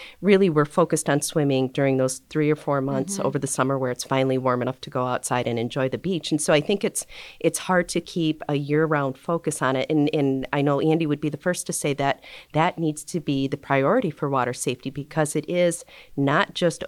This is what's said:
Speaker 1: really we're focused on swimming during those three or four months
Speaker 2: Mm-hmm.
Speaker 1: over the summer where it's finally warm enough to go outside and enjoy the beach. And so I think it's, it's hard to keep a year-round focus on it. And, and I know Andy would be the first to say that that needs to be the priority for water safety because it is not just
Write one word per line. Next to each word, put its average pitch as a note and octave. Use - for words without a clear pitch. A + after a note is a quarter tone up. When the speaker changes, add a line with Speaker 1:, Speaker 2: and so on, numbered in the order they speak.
Speaker 1:
really F#3+
we're D3+
focused D#3+
on C#3+
swimming C#3
during C3+
those C3
three D3+
or D3+
four C#3+
months C#3
Speaker 2:
Mm-hmm. -
Speaker 1:
over C#3
the C#3
summer C3+
where B2+
it's -
finally C3
warm B2
enough B2+
to D3
go B2+
outside B2
and A#2
enjoy C3
the B2
beach. F3
And D3+
so F3
I D3
think G3+
it's, -
it's D#3+
hard F3+
to F3
keep D#3
a D3
year-round D3
focus -
on C3
it. C3
And, D3+
and C3+
I D3
know C#3+
Andy D#3+
would D3
be D#3
the D3
first -
to -
say C#3+
that C#3
that E3
needs D#3
to E3+
be C3+
the C3+
priority C#3+
for -
water B2
safety -
because D3
it D3+
is F3
not C#3
just E3